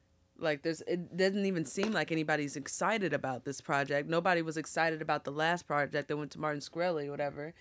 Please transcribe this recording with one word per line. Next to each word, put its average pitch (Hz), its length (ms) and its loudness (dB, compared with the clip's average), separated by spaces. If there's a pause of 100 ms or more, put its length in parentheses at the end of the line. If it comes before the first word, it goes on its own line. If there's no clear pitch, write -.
(380)
like, 151 240 0
there's, 165 200 -2
it 175 340 -4
doesn't 196 300 4
even 175 180 2
seem 202 280 0
like 160 200 0
anybody's 151 440 0
excited 180 580 0
about 131 300 -2
this 139 160 -4
project. 143 480 0
Nobody 170 340 4
was 160 140 -4
excited 160 460 0
about 156 220 0
the - 80 -4
last 160 340 2
project 147 420 0
that 151 80 -2
went 147 160 -4
to - 80 -12
Martin 151 200 -2
Shkreli 165 480 -2
or - 20 -6
whatever. 147 500 -4